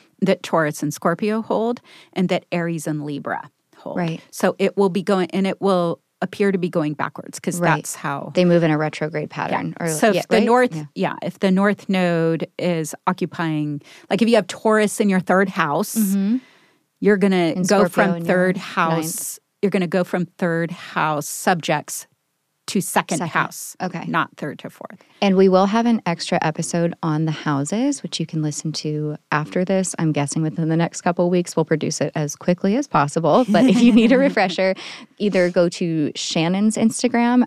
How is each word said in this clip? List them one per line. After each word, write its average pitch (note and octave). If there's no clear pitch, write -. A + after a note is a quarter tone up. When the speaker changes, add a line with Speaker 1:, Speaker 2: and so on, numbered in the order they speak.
Speaker 1:
that -
Taurus D#3
and D3+
Scorpio G#3
hold A3+
and F#3
that F#3
Aries E3+
and D3+
Libra C#3+
hold. -
Speaker 2:
Right. E3
Speaker 1:
So F#3
it F#3+
will G3
be F3+
going, F#3
and F#3+
it F#3
will F3
appear G3
to F#3+
be F3
going D3+
backwards, -
'cause F3
Speaker 2:
Right. E3
Speaker 1:
that's -
how D3
Speaker 2:
They F#3
move E3+
in D#3+
a D3+
retrograde D#3
Speaker 1:
Yeah. -
Speaker 2:
pattern. -
Or, E3+
Speaker 1:
So D#3+
if G3
Speaker 2:
yeah, E3+
Speaker 1:
the A3+
Speaker 2:
right? G#3
Speaker 1:
north, B3
Speaker 2:
Yeah. D3+
Speaker 1:
yeah, F#3
if -
the G3
north G3
node E3+
is E3
occupying, D#3
like, G3
if A3
you A#3
have G#3
Taurus G#3+
in G#3+
your F#3
third F#3+
house, E3
Speaker 2:
Mm-hmm. G3+
Speaker 1:
you're G3+
gonna G3
Speaker 2:
And -
Speaker 1:
go G#3
Speaker 2:
Scorpio E3+
Speaker 1:
from F#3
Speaker 2:
in E3+
your F3+
Speaker 1:
third F#3
Speaker 2:
ninth. -
Speaker 1:
house, E3
you're G3
gonna F#3
go F3+
from F3+
third E3+
house D#3
subjects -
to G3
second -
Speaker 2:
Second. E3+
Speaker 1:
house, -
Speaker 2:
Okay. E3+
Speaker 1:
not E3
third -
to -
fourth. -
Speaker 2:
And F#3+
we F#3+
will F#3
have A3+
an A3+
extra E3+
episode E3+
on D#3
the D#3
houses, D#3
which -
you E3
can D#3
listen D3+
to D3+
after E3
this. F#3+
I'm D#3+
guessing D3
within D#3
the D#3+
next -
couple F3
of F3
weeks, F3
we'll D#3+
produce D#3
it D3+
as D3
quickly F#3+
as C#4+
possible. D#3+
But G#3
if A#3+
you A#3+
need A3+
a C4
Speaker 1:
<laughs> -
Speaker 2:
refresher, F#3+
either F#3
go F3
to D#3+
Shannon's F#3+
Instagram A#3+